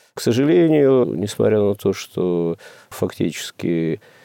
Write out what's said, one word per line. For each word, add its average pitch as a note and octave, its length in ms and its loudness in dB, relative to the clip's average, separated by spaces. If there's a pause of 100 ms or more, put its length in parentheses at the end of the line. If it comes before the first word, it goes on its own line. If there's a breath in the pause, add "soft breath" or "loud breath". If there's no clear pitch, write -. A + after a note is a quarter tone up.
(140 soft breath)
К - 80 -12
сожалению, C#3+ 800 4 (100)
несмотря G#2 460 0
на G2+ 140 0
то, G2 180 -2
что F2 640 -4 (320 loud breath)
фактически - 1120 -4 (240 soft breath)